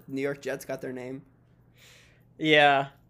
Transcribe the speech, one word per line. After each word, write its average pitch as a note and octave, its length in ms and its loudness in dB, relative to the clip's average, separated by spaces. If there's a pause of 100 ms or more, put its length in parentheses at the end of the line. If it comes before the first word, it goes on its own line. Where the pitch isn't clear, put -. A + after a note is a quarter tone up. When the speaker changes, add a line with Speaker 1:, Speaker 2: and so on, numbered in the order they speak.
Speaker 1:
New C3+ 140 -8
York C#3 200 -6
Jets C3+ 240 -10
got C3 160 -10
their C3+ 120 -10
name. B2+ 300 -12 (1120)
Speaker 2:
Yeah. D3 500 4 (220)